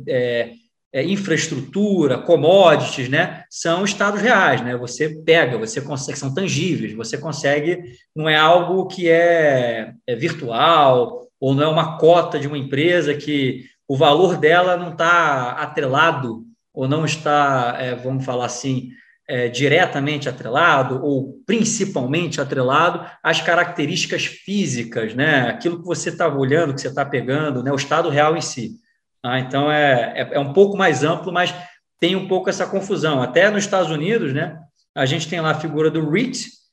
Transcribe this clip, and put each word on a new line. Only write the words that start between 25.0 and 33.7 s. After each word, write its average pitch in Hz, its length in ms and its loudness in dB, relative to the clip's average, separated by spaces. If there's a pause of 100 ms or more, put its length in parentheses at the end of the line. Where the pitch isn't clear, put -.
né? 135 360 2
Aquilo 170 300 -4
que 175 60 -14
você 170 240 -4
tá 165 160 0
olhando, 139 480 0
que 135 60 -8
você 127 120 -8
tá 143 120 -2
pegando, 135 580 -4
né? 135 80 -4
O 139 60 -2
estado 160 320 -2
real 151 280 2
em 160 40 -6
si. 110 360 -10 (460)
Tá? 127 160 -2
Então, 139 320 -2
é, 139 460 2
é, - 200 -4
é 143 40 0
um 139 140 -4
pouco 196 240 4
mais 151 260 2
amplo, 160 260 -2
mas 175 240 -2 (460)
tem 180 160 2
um 185 100 -4
pouco 185 220 -2
essa 180 180 -2
confusão. 160 540 -2
Até 165 300 2
nos 202 140 0
Estados 180 260 0